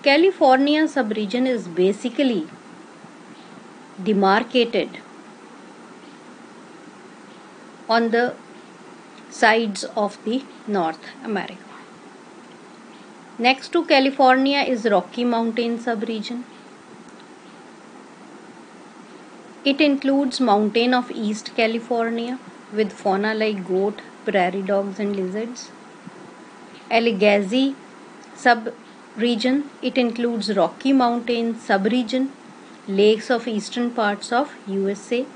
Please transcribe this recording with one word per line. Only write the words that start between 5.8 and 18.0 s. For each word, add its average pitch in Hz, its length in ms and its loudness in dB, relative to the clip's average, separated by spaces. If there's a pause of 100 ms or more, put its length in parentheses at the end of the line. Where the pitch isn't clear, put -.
on 233 220 2
the 240 240 0 (960)
sides 226 540 2 (120)
of 208 300 -2
the 247 180 -2 (240)
North 175 380 -2 (180)
America. 202 520 -8 (1600)
Next 254 360 0
to 339 120 2
California 269 760 4
is 233 240 -2
Rocky 202 380 2
Mountain 233 560 0
subregion. 226 640 -6 (3250)